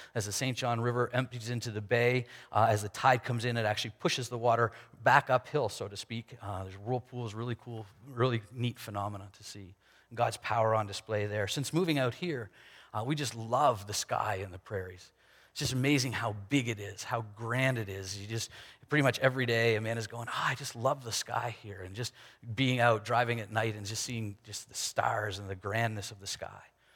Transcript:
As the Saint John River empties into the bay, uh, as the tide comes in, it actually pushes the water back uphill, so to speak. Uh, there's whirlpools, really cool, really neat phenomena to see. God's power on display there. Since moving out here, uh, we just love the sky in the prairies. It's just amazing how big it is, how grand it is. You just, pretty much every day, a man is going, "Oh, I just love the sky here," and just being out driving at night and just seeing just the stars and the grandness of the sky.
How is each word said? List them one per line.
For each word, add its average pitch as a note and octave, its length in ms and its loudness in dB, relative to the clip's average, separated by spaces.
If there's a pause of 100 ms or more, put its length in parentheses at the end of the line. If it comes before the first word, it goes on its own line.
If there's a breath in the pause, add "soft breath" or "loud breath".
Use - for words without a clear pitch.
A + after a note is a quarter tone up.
(160 loud breath)
As G2+ 100 -2
the G#2 60 -6
Saint B2+ 240 0
John A#2+ 240 0
River A#2+ 320 2
empties B2 380 -2
into A#2+ 200 -4
the G#2+ 100 -4
bay, A#2+ 460 2 (240 loud breath)
uh, A2 180 6
as G#2 140 4
the G#2 60 -6
tide B2+ 340 4
comes A#2 220 -2
in, A#2+ 120 0
it A2+ 80 0
actually G#2+ 360 -2
pushes C3+ 280 0
the A#2+ 100 -6
water A#2 340 4 (320 loud breath)
back C3+ 260 8
uphill, B2+ 380 2
so - 180 -6
to G2+ 100 -10
speak. A#2 460 -10
Uh, G2 220 -6
there's F#2+ 140 -12
whirlpools, A#2+ 540 -6
really A#2 220 -4
cool, A2 320 -10 (220)
really A#2+ 340 2 (100)
neat A#2+ 280 -4
phenomena G2+ 540 -6
to - 100 -20
see. G2 320 -16 (360 soft breath)
God's A2+ 260 0
power A2 360 4
on G#2+ 140 2
display G#2 380 -2
there. G#2 200 0
Since C3 260 -2
moving E3 260 2
out B2 160 2
here, C#3 360 -6 (420 loud breath)
uh, G#2+ 120 -2
we C#3+ 100 0
just C3 220 -4
love A2+ 500 2
the G2+ 80 -6
sky G#2 480 -2
in G2 80 -8
the F#2 80 -14
prairies. F#2 540 -10 (380 soft breath)
It's - 100 -10
just B2+ 120 -2
amazing C3 400 2
how G#2+ 220 -2 (140)
big C3 200 2
it G#2 120 -4
is, G2 240 -10
how A#2 200 -2 (120)
grand B2 420 2
it G#2 100 -4
is. G2 320 -8
You G2+ 60 -10
just, A2+ 240 -4 (380 loud breath)
pretty D3 140 4
much B2+ 180 4
every C3 260 4
day, A#2 300 4
a G#2+ 40 0
man A2+ 180 -2
is A2 100 -6
going, A#2 200 -8
"Oh, - 180 -4
I C3 100 0
just - 180 -10
love B2+ 300 0
the A2+ 80 -6
sky A#2 500 -4
here," G2 200 -12
and F#2 120 -10
just A#2 180 -4 (420 loud breath)
being B2+ 260 4
out A2+ 240 6
driving A#2 360 2
at G#2 120 -10
night A2 240 0
and G2+ 100 -8
just A2 160 -4
seeing A2+ 420 -6
just - 240 -14
the - 60 -20
stars G#2+ 640 -2
and G2+ 100 -10
the F#2+ 60 -6
grandness G#2+ 560 -2
of G2 100 -18
the G2 60 -14
sky. - 360 -10 (340 soft breath)